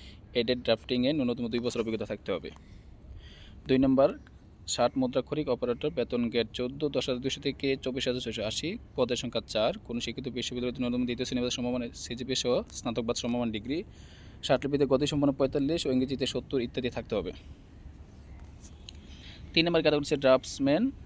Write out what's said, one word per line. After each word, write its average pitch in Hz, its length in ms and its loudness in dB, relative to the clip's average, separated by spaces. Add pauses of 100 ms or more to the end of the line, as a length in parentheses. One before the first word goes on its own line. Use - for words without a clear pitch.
(340)
এডেড 123 300 2
ড্রাফটিংয়ে 123 500 2
ন্যূনতম 123 340 0
দুই 117 120 0
বছর 117 200 0
অভিজ্ঞতা 110 260 -2
থাকতে 104 260 -6
হবে। 82 180 -2 (1160)
দুই 131 100 6
নম্বর 135 400 6 (500)
ষাট - 300 2
মুদ্রাক্ষরিক 135 520 0
অপারেটর, 123 400 0
বেতন 120 400 0
গ্রেড 113 240 2
চোদ্দ, 135 360 -2
দশ 139 200 -2
হাজার 123 120 -2
দুইশো 135 200 -2
থেকে 135 400 0
চব্বিশ 127 260 -2
হাজার 127 140 0
ছয়শো 113 240 -4
আশি। 156 320 -4 (180)
পদের 123 200 2
সংখ্যা 117 320 -2
চার। 113 300 2
কোনো 120 220 -6
শিক্ষিত 123 280 -6
বিশ্ববিদ্যালয় 123 460 -4
হতে 120 80 -6
ন্যূনতম 123 240 0
দ্বিতীয় 120 200 -2
শ্রেণী 123 160 -2
বা 123 80 0
সমমানের 123 440 -2
সিজিপিএ 127 420 -6
সহ 123 260 2 (100)
স্নাতক 120 320 -4
বা 117 100 0
সমমান 120 380 0
ডিগ্রি, 120 320 -2 (600)
ষাটলিপিতে 143 420 4
গতিসম্পন্ন 143 480 4
পঁয়তাল্লিশ 139 540 2
ও 139 40 2
ইংরেজিতে 127 340 2
সত্তর 123 360 -2
ইত্যাদি 123 280 -2
থাকতে 117 260 -4
হবে। 90 160 0 (2250)
তিন 165 120 6
নম্বর 170 160 4
ক্যাটাগরি 151 220 4
হচ্ছে 147 140 2
ড্রাফটসম্যান 139 760 4 (140)